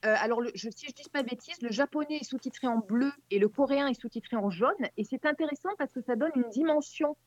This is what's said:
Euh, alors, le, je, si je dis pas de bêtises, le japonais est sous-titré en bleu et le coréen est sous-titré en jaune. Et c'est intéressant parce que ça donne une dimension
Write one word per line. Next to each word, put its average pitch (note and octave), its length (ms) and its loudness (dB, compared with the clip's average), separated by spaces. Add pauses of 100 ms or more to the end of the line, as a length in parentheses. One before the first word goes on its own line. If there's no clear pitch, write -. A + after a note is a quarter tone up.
Euh, G#3+ 160 6
alors, A3+ 200 0
le, A#3+ 140 -4
je, A3 160 -8
si - 160 -18
je C#4 80 -14
dis - 180 -18
pas C#4 120 0
de A3+ 40 -6
bêtises, B3+ 320 -10
le A#3 120 -4
japonais D4 480 -2
est A#3+ 40 -10
sous-titré - 440 -6
en A3+ 100 2
bleu A#3 320 2 (220)
et G3+ 80 4
le G#3 80 6
coréen C#4 400 2
est B3 120 -2
sous-titré - 360 -6
en G3+ 120 2
jaune. A#3+ 380 0 (100)
Et G#3+ 60 -4
c'est C4 240 -4
intéressant D4+ 500 -2
parce C#4+ 160 -4
que B3+ 100 -6
ça B3 120 0
donne C#4+ 220 0
une A#3+ 140 2
dimension D4+ 680 2 (100)